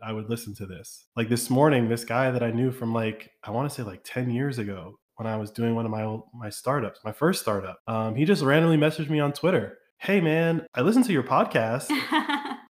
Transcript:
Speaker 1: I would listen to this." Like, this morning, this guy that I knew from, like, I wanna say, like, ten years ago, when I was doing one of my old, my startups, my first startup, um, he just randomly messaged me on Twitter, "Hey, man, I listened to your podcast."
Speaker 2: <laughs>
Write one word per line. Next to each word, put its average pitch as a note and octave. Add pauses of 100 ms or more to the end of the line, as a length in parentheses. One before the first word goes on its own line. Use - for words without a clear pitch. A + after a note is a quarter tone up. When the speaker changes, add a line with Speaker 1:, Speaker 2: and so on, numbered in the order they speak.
Speaker 1:
I A2
would G#2+
listen A2+
to G2+
this." - (100)
Like, A2+
this A#2+
morning, C3
this A#2
guy B2+
that B2
I A#2
knew B2
from, A#2
like, A2 (120)
I -
wanna C3+
say, -
like, F#2+
ten B2
years B2+
ago, G2 (180)
when A2
I A2
was G#2+
doing A#2
one A2+
of A2
my A2
old, G#2+ (100)
my A2+
startups, B2+
my A2
first F3+
startup, F#2+
um, A2+
he C#3+
just D#3
randomly D#3+
messaged D#3
me D3+
on C#3+
Twitter, D#3 (220)
"Hey, G3
man, E3
I B2
listened A#3
to G3+
your C3
podcast." C3
Speaker 2:
<laughs> D4 (140)